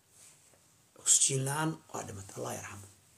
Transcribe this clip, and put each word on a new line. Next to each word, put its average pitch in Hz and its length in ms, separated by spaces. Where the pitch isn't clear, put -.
Oksijiin - 480
la'aan 151 260
waa - 160
dhimatay. 98 320
Allah 123 180
yarxamu. - 320